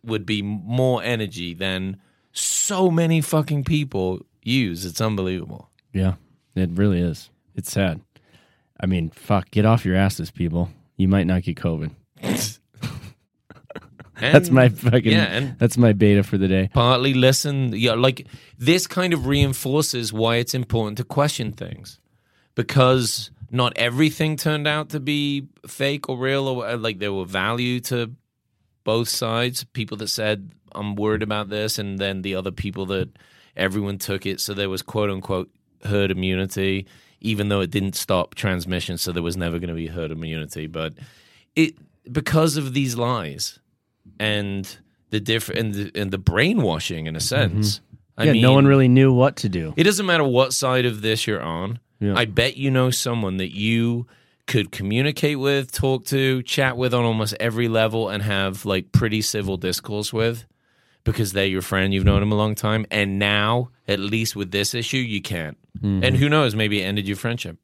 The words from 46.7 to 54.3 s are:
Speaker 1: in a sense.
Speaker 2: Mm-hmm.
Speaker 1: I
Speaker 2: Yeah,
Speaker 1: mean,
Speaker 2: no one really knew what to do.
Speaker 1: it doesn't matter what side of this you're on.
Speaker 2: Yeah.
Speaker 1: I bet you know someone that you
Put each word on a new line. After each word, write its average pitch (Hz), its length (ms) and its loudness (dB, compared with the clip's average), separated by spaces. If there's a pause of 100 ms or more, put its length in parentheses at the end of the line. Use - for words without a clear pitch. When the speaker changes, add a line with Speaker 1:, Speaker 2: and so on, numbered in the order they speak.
Speaker 1:
in 80 100 -6
a 80 40 -6
sense. 104 580 0
Speaker 2:
Mm-hmm. - 160 -20 (240)
Speaker 1:
I 113 80 0
Speaker 2:
Yeah, - 60 6
Speaker 1:
mean, 113 100 4
Speaker 2:
no 127 100 8
one 139 140 8
really 135 200 8
knew 131 260 8
what 127 240 4
to - 120 -2
do. 175 280 -4
Speaker 1:
it - 80 4
doesn't 202 220 2
matter 170 160 4
what 131 300 4
side 127 320 2
of 110 160 -2
this 107 260 0
you're 98 160 -2
on. 87 380 -6 (200)
Speaker 2:
Yeah. 101 140 0
Speaker 1:
I 120 120 2
bet 117 300 0
you 135 140 -2
know 127 200 4
someone 113 480 -2
that 92 180 -4
you 117 500 0 (400)